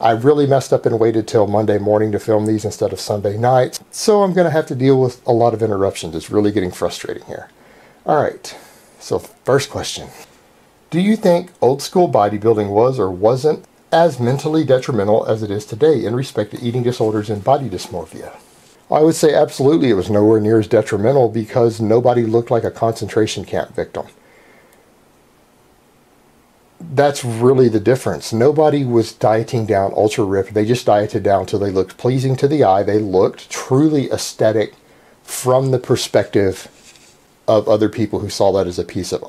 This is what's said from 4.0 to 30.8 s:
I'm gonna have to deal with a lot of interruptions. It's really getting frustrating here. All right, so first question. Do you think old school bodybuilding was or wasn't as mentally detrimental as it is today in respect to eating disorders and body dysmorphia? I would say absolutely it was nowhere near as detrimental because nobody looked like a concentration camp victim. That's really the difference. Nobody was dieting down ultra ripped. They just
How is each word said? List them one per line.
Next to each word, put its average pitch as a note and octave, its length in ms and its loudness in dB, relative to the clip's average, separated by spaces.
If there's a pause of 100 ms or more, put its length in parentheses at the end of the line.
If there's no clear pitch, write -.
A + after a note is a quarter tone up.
I'm F#3+ 120 0
gonna F3 160 2
have D#3 160 -2
to D3 100 -8
deal C3 240 4
with B2+ 260 -2
a B2 60 2
lot A2+ 200 4
of G#2+ 80 -4
interruptions. G2 540 -2
It's E2 160 -10
really G#2 220 2
getting F#2 180 -2
frustrating - 540 -8
here. - 240 -16 (580)
All D3 160 2
right, - 340 -6 (440)
so - 180 -6
first - 500 -2
question. D#2 420 -12 (800)
Do E3 100 -2
you G#3 160 2
think F3+ 340 0 (100)
old C3+ 220 0
school F3+ 260 2
bodybuilding G#2+ 640 2
was B2 300 2
or F#2+ 100 0
wasn't B2 540 0 (260)
as E3 300 2
mentally C#3+ 440 -2
detrimental B2 600 0
as A2 180 -2
it G#2 80 -8
is G2+ 140 -6
today C#3 400 0
in G#2 100 -4
respect B2 360 -6
to - 100 -12
eating A#2+ 220 -4
disorders A2 480 -2
and G2+ 120 -6
body C3 280 0
dysmorphia? - 680 -12 (540)
I D3 100 2
would D#3 140 4
say D#3+ 180 2
absolutely D3 560 2
it A2+ 60 4
was F#2 160 -4
nowhere G#2+ 300 4
near A2 180 2
as G#2+ 100 0
detrimental A2+ 600 2
because A2+ 500 0
nobody A#2+ 440 2
looked A#2 260 0
like A2+ 140 0
a G2 60 -2
concentration G#2+ 760 -4
camp - 280 -6
victim. - 320 -8 (2750)
That's C#3+ 460 -2
really A#2+ 460 4
the G#2+ 100 0
difference. G#2 500 -2
Nobody C#3+ 540 2
was A#2 300 0
dieting A2+ 500 0
down G2 320 0
ultra G#2+ 260 0
ripped. G2 300 -2
They G#2+ 140 0
just A#2+ 180 -2